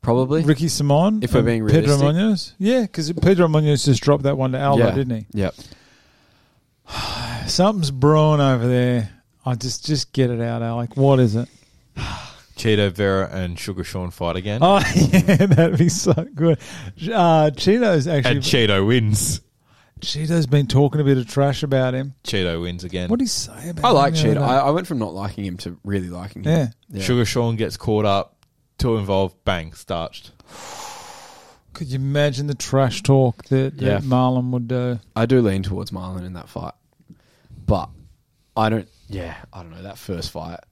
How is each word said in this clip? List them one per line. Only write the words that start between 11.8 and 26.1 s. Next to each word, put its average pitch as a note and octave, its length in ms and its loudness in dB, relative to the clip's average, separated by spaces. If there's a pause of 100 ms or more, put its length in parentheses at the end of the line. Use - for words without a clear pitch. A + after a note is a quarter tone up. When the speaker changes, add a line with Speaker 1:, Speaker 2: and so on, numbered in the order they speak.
Speaker 3:
Cheeto G#2 340 2
Vera F#2+ 400 0
and F2 260 -6
Sugar F#2 260 -8
Sean F2+ 280 -8
fight E2+ 240 -6
again. G#2 280 -6
Speaker 2:
Oh, F#3+ 160 4 (100)
<laughs> - 60 -2
yeah, F#3 500 4
that'd E3 320 4
be E3+ 120 4
so - 240 0
good. E3 440 0 (440)
Uh, E3 500 4
Cheeto's F#3 560 2
actually B2+ 280 0
Speaker 3:
And G#2 80 -2
Cheeto G#2 420 2
wins. A2 560 0 (600)
Speaker 2:
Cheeto's D#3 460 -2
been C#3 200 2
talking C#3 320 2
a D3+ 40 0
bit C#3 140 4
of B2 100 -4
trash C#3 360 -2
about C3 300 0
him. C3+ 200 -8 (100)
Speaker 3:
Cheeto F2 380 -4
wins F2 220 -8
again. F2+ 260 -8
Speaker 2:
What A#3 100 0
did C4 60 0
he G#3+ 40 -4
say - 400 -10
about E3 160 -6
Speaker 1:
I A#3+ 60 4
like D3+ 240 4
Speaker 2:
him D#3 180 2
the - 20 2
Speaker 1:
Cheeto. C#3 80 0
Speaker 2:
other C#3 40 0
day? B2+ 60 2
Speaker 1:
I, C3+ 140 2
I - 40 2
went F3 160 -2
from D3+ 120 -6
not G2+ 140 -6
liking G2+ 320 -8
him F2+ 120 -8
to F2 260 -12
really G2 260 -4